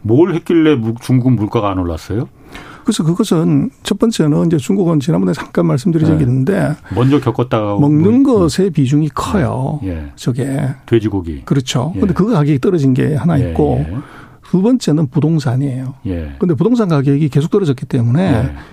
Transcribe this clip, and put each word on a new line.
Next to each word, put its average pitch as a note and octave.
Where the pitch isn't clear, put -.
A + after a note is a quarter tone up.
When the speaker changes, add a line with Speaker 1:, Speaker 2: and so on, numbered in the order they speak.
Speaker 1:
뭘 D#3
했길래 D#3+
무-, A2+
중국 B2+
물가가 G#2
안 F#2
올랐어요? F2+
Speaker 2:
그래서 G#3+
그것은 E3+
첫 -
번째는 E3+
이제 E3
중국은 E3+
지난번에 F3
잠깐 -
말씀드린 D#3
적이 D#3
Speaker 1:
네. B2
Speaker 2:
있는데 C#3
Speaker 1:
먼저 C3
겪었다고 A2+
Speaker 2:
먹는 D#3+
Speaker 1:
뭐, A#3
Speaker 2:
것의 F#3
비중이 D3
커요. C#3+
Speaker 1:
예. D#2+
Speaker 2:
저게. C3+
Speaker 1:
돼지고기. F#2+
Speaker 2:
그렇죠. C#3
Speaker 1:
예. -
Speaker 2:
근데 F#3
그 F3+
가격이 D3+
떨어진 C#3+
게 C3+
하나 E3
Speaker 1:
예, B2+
Speaker 2:
있고 C#3
Speaker 1:
예. -
Speaker 2:
두 F3+
번째는 E3+
부동산이에요. C3
Speaker 1:
예. D#2+
Speaker 2:
근데 F3
부동산 G#3+
가격이 C#3+
계속 C#3+
떨어졌기 D3
때문에 B2
Speaker 1:
예. D3+